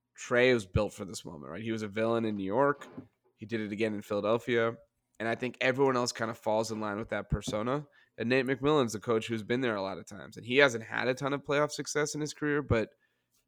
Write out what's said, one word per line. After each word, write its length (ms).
Trae 380
was 120
built 260
for 120
this 200
moment, 260
right? 120
He 100
was 100
a 60
villain 360
in 120
New 80
York. 420
He 100
did 140
it 120
again 220
in 80
Philadelphia. 720
And 100
I 60
think 260
everyone 360
else 160
kinda 220
falls 360
in 100
line 180
with 120
that 200
persona. 540
And 120
Nate 180
McMillan's 460
the 80
coach 260
who's 160
been 180
there 160
a 60
lot 160
of 80
times. 300
And 100
he 120
hasn't 260
had 240
a 60
ton 180
of 120
playoff 280
success 420
in 60
his 140
career, 280
but 280